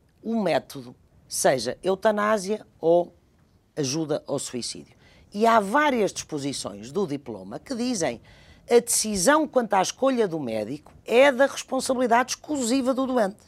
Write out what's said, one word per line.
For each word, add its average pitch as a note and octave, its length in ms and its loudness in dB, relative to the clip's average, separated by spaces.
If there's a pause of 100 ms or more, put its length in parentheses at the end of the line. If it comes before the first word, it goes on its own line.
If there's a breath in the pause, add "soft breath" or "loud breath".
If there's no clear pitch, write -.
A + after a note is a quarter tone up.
(240)
o A3+ 180 -2
método, C3+ 540 -4 (320)
seja B2+ 560 0
eutanásia G#3 800 0 (140)
ou E3+ 340 2 (640)
ajuda D3 500 -4
ao C#3+ 140 -4
suicídio. - 560 -10 (380 soft breath)
E G3+ 120 0
há A3+ 140 6
várias A3+ 540 2
disposições B2+ 800 -8
do F#3 140 -2
diploma B2 540 -10
que - 160 -12
dizem G3 460 -4 (480 soft breath)
a A#3 100 6
decisão A#3+ 640 2
quanto A#3 280 -2
à F#3+ 80 4
escolha A#3+ 440 0
do D#3+ 140 -6
médico A2+ 540 -6 (120)
é C4 240 6
da C4+ 180 2
responsabilidade B3 840 0
exclusiva C4 640 -2
do C4 120 -2
doente. A#3+ 420 -2